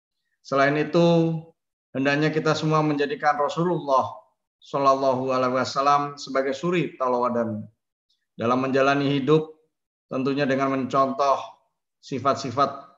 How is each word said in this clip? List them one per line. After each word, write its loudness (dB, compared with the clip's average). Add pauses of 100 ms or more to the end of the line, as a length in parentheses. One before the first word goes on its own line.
(420)
Selain 0
itu, 2 (560)
hendaknya 0
kita 0
semua 2
menjadikan 0
Rasulullah 0 (540)
Shallallahu 2
Alaihi 0
Wasallam 2
sebagai -2
suri -2
tauladan -2 (680)
dalam 0
menjalani 0
hidup, 2 (560)
tentunya -2
dengan 0
mencontoh 0 (640)
sifat-sifat -4